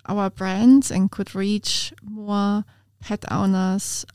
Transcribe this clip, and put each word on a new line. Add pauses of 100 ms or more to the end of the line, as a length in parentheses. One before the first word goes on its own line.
our
brands
and
could
reach (120)
more (360)
pet
owners